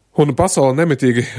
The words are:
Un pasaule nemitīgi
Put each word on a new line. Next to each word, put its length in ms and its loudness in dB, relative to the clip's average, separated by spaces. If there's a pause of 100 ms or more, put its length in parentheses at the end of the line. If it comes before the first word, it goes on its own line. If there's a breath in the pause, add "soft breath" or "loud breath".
(160)
Un 200 2
pasaule 400 0
nemitīgi 500 0 (140)